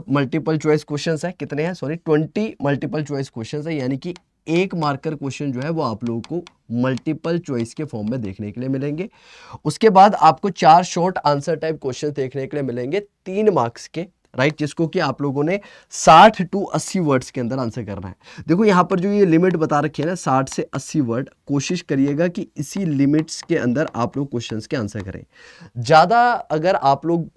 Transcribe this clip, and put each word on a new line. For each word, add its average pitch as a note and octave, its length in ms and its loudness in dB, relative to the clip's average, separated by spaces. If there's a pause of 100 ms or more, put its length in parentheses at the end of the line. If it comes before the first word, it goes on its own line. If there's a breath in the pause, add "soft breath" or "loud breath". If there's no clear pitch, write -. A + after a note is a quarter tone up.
(100)
मल्टीपल C#3+ 480 0
चॉइस D3+ 260 0
क्वेश्चंस D3 400 -4
है। F3 80 -4
कितने D3 300 -8
हैं? F3 120 -4
सॉरी, D#3+ 220 -8
ट्वेंटी D#3+ 680 -2
मल्टीपल C#3+ 420 -2
चॉइस C#3 240 -6
क्वेश्चंस D3 380 -10
है, E3 100 -6
यानी C3 200 -4
कि E3+ 180 -10 (340)
एक F3+ 260 0
मार्कर D3+ 400 -4
क्वेश्चन C#3 380 -8
जो B2 80 -6
है, D3 100 -6
वो D#3+ 120 -4
आप A2+ 220 -4
लोगों A#2 160 -4
को E3 240 -8 (280)
मल्टीपल C3 680 -2
चॉइस A#2+ 360 -6
के D#3 100 -8
फॉर्म A2 260 -8
में B2+ 120 -4
देखने G#2 300 -8
के A#2 80 -10
लिए C3 80 -6
मिलेंगे। D3 400 -4 (560 loud breath)
उसके A3 260 4
बाद F#3+ 240 8
आपको E3 360 4
चार F3 340 6
शॉर्ट F3+ 340 -2
आंसर D3 380 0
टाइप D#3+ 260 -4
क्वेश्चन C#3 280 -4
देखने C3+ 360 -6
के D3 100 -8
लिए C#3+ 80 -2
मिलेंगे B2+ 360 -4
तीन G3+ 500 -2
मार्क्स B2 380 -2
के, E3+ 180 -8 (320)
राइट, C#3 200 0
जिसको D3+ 280 -2
कि F3+ 120 -4
आप C#3+ 240 -2
लोगों C#3+ 220 -2
ने F#3+ 160 -2 (300 loud breath)
साठ F#3+ 520 8
to F#3+ 220 -4 (100)
अस्सी E3+ 260 -2
वर्ड्स C#3 300 0
के C3+ 100 -8
अंदर B2 180 -4
आंसर A#2+ 260 -6
करना G2 240 -10
है। F2+ 60 -14 (340 loud breath)
देखो, F3+ 160 4
यहाँ F3+ 200 6
पर F3+ 160 -2
जो G3+ 120 0
ये G3+ 140 4
लिमिट F3 300 4
बता D3+ 240 0
रखी D3 220 -4
है D#3 60 -2
ना, F#3 60 -4
साठ C3+ 340 0
से - 260 -6
अस्सी - 260 -4
वर्ड, B2 280 -2 (180)
कोशिश C#3+ 360 -2
करिएगा C#3+ 460 0
कि - 280 -8
इसी F#3+ 280 -6
लिमिट्स D3 580 0
के - 140 -2
अंदर B2 380 0
आप A#2+ 220 -4
लोग C#3 140 -6
क्वेश्चंस A#2 360 -8
के D3+ 100 -6
आंसर G#2+ 260 -6
करें। - 220 -12 (540 loud breath)
ज़्यादा F3+ 540 4
अगर E3+ 420 -2
आप C#3 320 0
लोग E3+ 300 -2